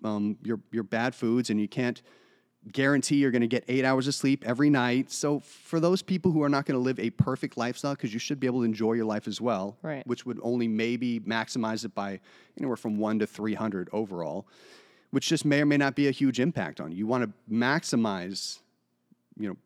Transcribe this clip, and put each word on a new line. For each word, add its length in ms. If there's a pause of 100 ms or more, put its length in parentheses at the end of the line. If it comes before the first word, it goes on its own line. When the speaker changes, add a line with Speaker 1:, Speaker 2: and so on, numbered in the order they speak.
Speaker 1:
um, 400
your, 160 (120)
your 120
bad 320
foods, 340
and 120
you 80
can't 320 (720)
guarantee 420
you're 160
gonna 160
get 220
eight 160
hours 240
of 40
sleep 320
every 240
night. 420
So 280
for 400
those 220
people 320
who 100
are 60
not 160
gonna 140
live 200
a 120
perfect 440
lifestyle, 400
'cause 160
you 80
should 180
be 100
able 120
to 60
enjoy 280
your 120
life 240
as 100
well, 420
Speaker 2:
Right. 240
Speaker 1:
which 200
would 180
only 240
maybe 540
maximize 640
it 100
by 240 (400)
anywhere 160
from 220
one 220
to 60
three 280
hundred 400
overall, 520 (640)
which 180
just 160
may 160
or 40
may 120
not 180
be 140
a 20
huge 300
impact 400
on 100
you. 60
You 100
wanna 240 (180)
maximize, 1120 (800)
you 80
know, 180